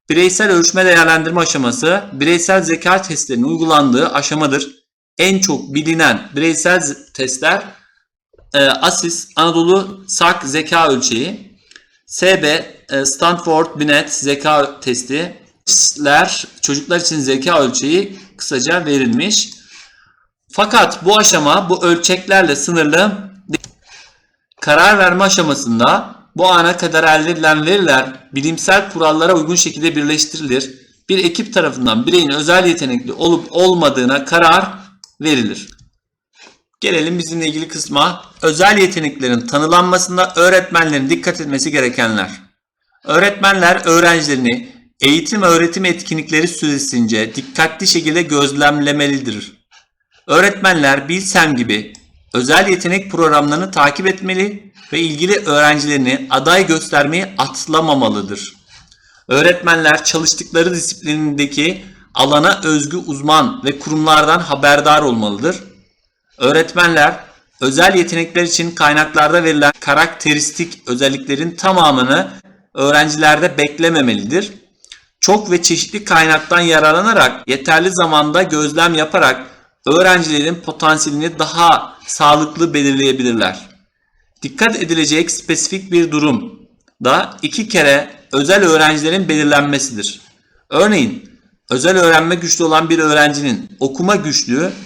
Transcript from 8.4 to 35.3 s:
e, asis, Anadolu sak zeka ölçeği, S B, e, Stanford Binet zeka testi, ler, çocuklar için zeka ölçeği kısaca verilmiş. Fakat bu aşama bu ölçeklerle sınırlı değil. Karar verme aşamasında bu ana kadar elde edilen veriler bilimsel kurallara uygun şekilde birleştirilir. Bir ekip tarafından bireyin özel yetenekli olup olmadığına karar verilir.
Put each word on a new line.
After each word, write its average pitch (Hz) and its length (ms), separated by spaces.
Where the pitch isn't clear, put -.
e, 143 60
asis, 165 760
Anadolu 170 720
sak 165 360
zeka 156 460
ölçeği, 131 720
S 180 380
B, 151 320
e, 139 160
Stanford 165 760
Binet 147 340
zeka 143 680
testi, 139 580
ler, 156 420
çocuklar 147 380
için 160 200
zeka 135 400
ölçeği 147 600
kısaca 156 480
verilmiş. 143 640
Fakat 208 540
bu 208 120
aşama 170 520
bu 180 160
ölçeklerle 180 680
sınırlı 165 560
değil. - 200
Karar 175 360
verme 185 260
aşamasında 151 920
bu 180 160
ana 175 260
kadar 160 420
elde 156 120
edilen 156 340
veriler 156 680
bilimsel 165 580
kurallara 160 420
uygun 165 220
şekilde 160 400
birleştirilir. 147 800
Bir 190 160
ekip 208 280
tarafından 123 540
bireyin 170 240
özel 165 340
yetenekli 131 480
olup 165 360
olmadığına 143 760
karar 170 440
verilir. 131 480